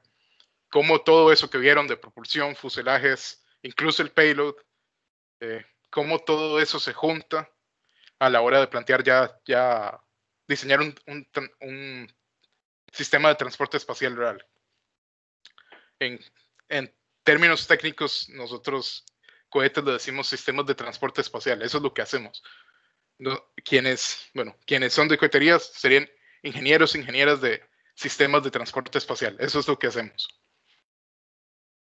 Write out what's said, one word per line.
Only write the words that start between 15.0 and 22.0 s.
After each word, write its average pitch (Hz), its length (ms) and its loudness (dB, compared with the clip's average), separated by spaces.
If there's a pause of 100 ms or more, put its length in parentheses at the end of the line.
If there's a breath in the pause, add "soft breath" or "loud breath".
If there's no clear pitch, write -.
En, 123 220 -8 (500)
en 139 260 -6 (280)
términos 160 420 4
técnicos, 160 640 -2
nosotros 123 720 -10 (460 soft breath)
cohetes 139 340 0
le 135 100 0
decimos 131 340 -8
sistemas 135 400 -6
de 135 80 -2
transporte 120 460 -8
espacial, 117 420 -6
eso 120 140 -4
es 143 60 -6
lo 139 80 -4
que 110 120 -6